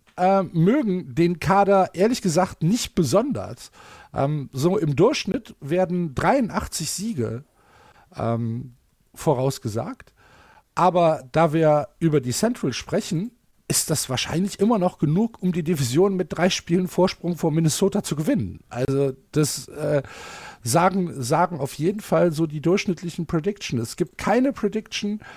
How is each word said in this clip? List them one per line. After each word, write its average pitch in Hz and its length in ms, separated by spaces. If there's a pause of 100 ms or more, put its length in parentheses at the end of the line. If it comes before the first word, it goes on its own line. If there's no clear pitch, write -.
(160)
äh, 190 260
mögen 180 720
den 170 260
Kader 196 540
ehrlich 214 280
gesagt 175 400
nicht 190 320
besonders. 147 760 (420)
Ähm, 139 400
so 165 260
im 151 180
Durchschnitt 220 640
werden 170 540
dreiundachtzig 185 760
Siege, 143 540 (720)
ähm, 117 580 (400)
vorausgesagt. 131 1000 (600)
Aber 165 580
da 156 200
wir 151 360 (100)
über 151 220
die 120 120
Central 220 400
sprechen, 185 600 (360)
ist - 200
das 156 220
wahrscheinlich 160 480
immer 220 220
noch 180 180
genug, 180 420
um 180 120
die 170 100
Division 156 540
mit 180 200
drei 175 140
Spielen 180 380
Vorsprung 175 480
vor 156 160
Minnesota 175 500
zu - 140
gewinnen. 151 420 (100)
Also 135 440 (180)
das, 147 380
äh, 147 340 (600)
sagen, 170 600
sagen 156 380
auf 135 140
jeden 196 260
Fall 170 320
so 160 140
die 151 140
durchschnittlichen 170 680
Prediction. 165 520
Es 117 160
gibt - 240
keine 254 340
Prediction, 208 680 (160)